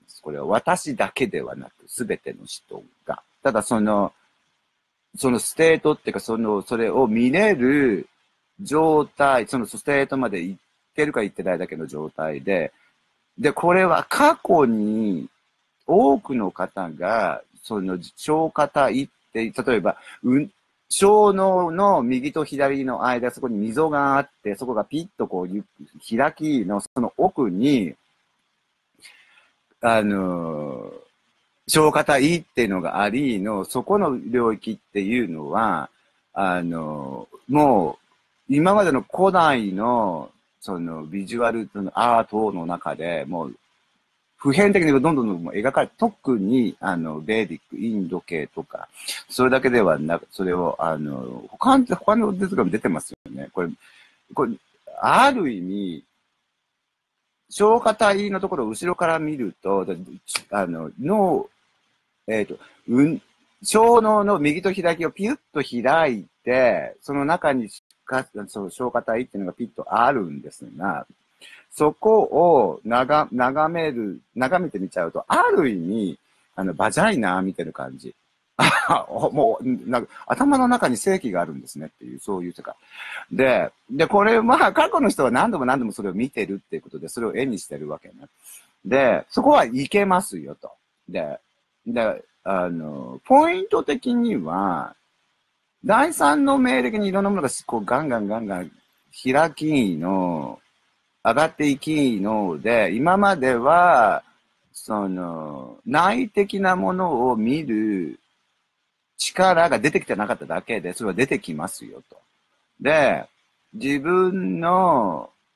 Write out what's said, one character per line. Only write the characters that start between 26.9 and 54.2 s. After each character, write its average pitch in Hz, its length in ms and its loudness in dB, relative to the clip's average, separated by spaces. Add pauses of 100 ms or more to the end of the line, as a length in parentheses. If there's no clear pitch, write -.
の 113 160 -4
奥 135 320 0
に、 104 460 0 (1900)
あ 113 220 4
の、 82 880 -4 (760)
消 156 240 6
化 147 140 0
体 151 320 4
っ 156 60 -10
て - 200 -2
い - 20 2
う 101 40 0
の 95 120 -2
が 82 200 -2
あ 104 80 2
り 123 300 -2
の、 98 260 -4
そ 123 180 -6
こ 202 140 2
の 151 200 0 (120)
領 117 240 2
域 107 180 -8
っ 101 60 -10
て - 240 -6
い 113 240 -2
う 90 40 -6
の 78 200 -10
は、 87 400 -2 (440)
あ 90 280 -2
の、 76 680 -8 (220)
も 127 480 4 (520)
う、 135 60 0
今 175 200 4
ま 208 80 4
で 170 80 2
の 127 100 0
古 190 300 0
代 139 420 2
の、 101 560 -2 (300)
そ 92 200 -10
の、 82 260 -10
ビ 95 200 -8
ジ 110 140 -8
ュ 120 60 0
ア 117 60 0
ル、 113 220 -6
そ 101 80 -8
の、 95 140 -6
ア 117 280 4
ー - 60 -14
ト 104 220 -2
の 85 160 -8
中 85 280 -6
で、 82 320 -6
も 82 180 -8
う、 60 100 -12 (800)
普 139 160 0
遍 202 180 4
的 196 120 2
に 156 80 4
ど 139 80 6
ん - 20 4
ど 156 100 2
ん 156 40 0
ど 131 80 0
ん 92 200 -4
ど 82 80 -8
ん - 20 -10
描 113 180 -2
か 156 100 0
れ、 - 160 -4
特 143 400 -2
に、 104 420 0
あ 95 160 -4
の、 80 240 -6
ベ 107 240 -2
ー 95 40 -4
デ 85 80 -10
ィ - 20 -10
ッ - 120 -20
ク、 - 80 -14
イ 113 140 -4
ン 98 160 -2
ド 87 140 -6
系 78 260 -6
と - 160 -12
か、 - 240 -16 (420)
そ 123 160 2
れ 127 40 4
だ 127 120 4
け 135 100 2
で 120 100 6
は 82 160 4
な 80 220 -2
く、 - 120 -20
そ - 120 -8
れ 90 100 0
を、 90 240 -2
あ 82 200 -2
の、 64 520 -10
他 - 280 2
の、 254 80 4 (100)
他 208 200 0
の 214 180 0
哲 190 220 -4
学 110 100 2
も 85 60 0
出 107 80 -2
て - 80 -2
ま 78 140 -2
す - 120 -16 (120)
よ - 60 -18
ね。 65 200 -14
こ 90 120 -4
れ、 85 60 -4 (640)